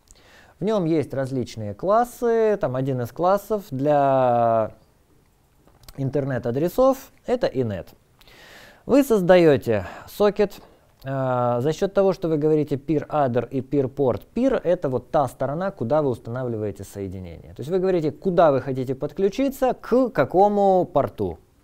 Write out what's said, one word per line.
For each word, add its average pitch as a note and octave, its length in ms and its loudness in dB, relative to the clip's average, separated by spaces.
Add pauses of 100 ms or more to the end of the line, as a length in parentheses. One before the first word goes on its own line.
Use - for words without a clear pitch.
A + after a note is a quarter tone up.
(600)
В - 40 -6
нем G3+ 220 0
есть D#3 280 -2
различные B2 640 -6
классы. A3+ 840 0
Там C3 160 -2
один C3 260 -2
из A#2 100 -6
классов G3 580 -2
для B2+ 1040 2 (1300)
интернет-адресов — C#3 1160 -2 (160)
это A#3+ 180 -2
INET. G#2+ 440 -4 (1000)
Вы C4 160 4
создаете E3 800 4 (220)
сокет, G#3 520 0 (440)
э, B2+ 580 -2
за D#3 120 0
счет G3 200 -4
того, G3 200 2
что - 140 -4
вы D#3+ 100 0
говорите D3+ 380 0
peer C#3+ 320 -4
adder C3 440 0
и C3 100 -4
peer C3+ 260 -2
port. A#2+ 360 -2 (100)
Peer — B3 300 0
это E3 260 0
вот B2+ 220 -4
та C#3+ 160 2
сторона, D3 420 -6
куда C#3+ 320 -2
вы C#3+ 80 0
устанавливаете A2+ 760 -6
соединение. F#2 680 -12
То G#2+ 80 -14
есть B2+ 80 -12
вы F#3 100 -2
говорите, F3+ 320 0
куда E3+ 400 2
вы C3 100 2
хотите C3 340 -4
подключиться, G#3+ 840 -2
к B3 300 0
какому F#3+ 760 2
порту, G#2 520 -2 (260)